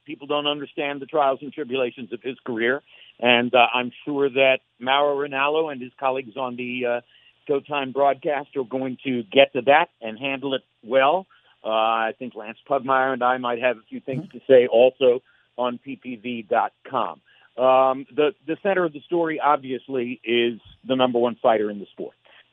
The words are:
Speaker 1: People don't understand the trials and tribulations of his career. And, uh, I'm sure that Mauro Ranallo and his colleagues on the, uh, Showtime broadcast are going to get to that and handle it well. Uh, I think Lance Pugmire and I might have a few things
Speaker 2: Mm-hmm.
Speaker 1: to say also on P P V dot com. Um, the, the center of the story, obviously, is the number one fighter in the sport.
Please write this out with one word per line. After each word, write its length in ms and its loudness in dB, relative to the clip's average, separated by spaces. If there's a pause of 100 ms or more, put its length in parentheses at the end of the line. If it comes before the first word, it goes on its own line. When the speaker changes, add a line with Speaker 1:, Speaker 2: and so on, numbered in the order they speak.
Speaker 1:
People 220 -16
don't 200 -4
understand 540 -6
the 40 -12
trials 360 0
and 120 -14
tribulations 580 -6
of 100 -12
his 240 -10
career. 360 -2 (380)
And, 340 2
uh, 200 6
I'm 180 -2 (120)
sure 260 -2
that 280 2 (220)
Mauro 360 0 (120)
Ranallo 440 -2
and 100 -12
his 180 -14
colleagues 380 -4
on 180 -6
the, 300 -8
uh, 160 -2 (460)
Showtime 460 -4
broadcast 640 -2
are 60 -2
going 400 -6
to 180 -2
get 320 4
to 80 -2
that 280 4 (120)
and 160 -12
handle 380 -6
it 80 -8 (200)
well. 440 2 (360)
Uh, 60 -8
I 480 0
think 180 -12
Lance 220 -14 (100)
Pugmire 460 0
and 100 -4
I 140 2
might 220 -4
have 180 -2
a 100 -20
few 120 -14
things 260 -8
Speaker 2:
Mm-hmm. 140 -20
Speaker 1:
to 80 -20
say 200 8
also 540 4 (340)
on 220 -4
P 180 -14
P 200 -14
V 260 -10
dot 320 -2 (160)
com. 320 -4 (340)
Um, 580 4
the, 180 0 (160)
the 160 -4
center 200 0
of 100 -2
the 80 -16
story, 380 -2
obviously, 840 -2
is 360 0 (280)
the 80 0
number 240 2
one 220 0
fighter 280 2
in 100 -10
the 120 -12
sport. 240 -12 (380)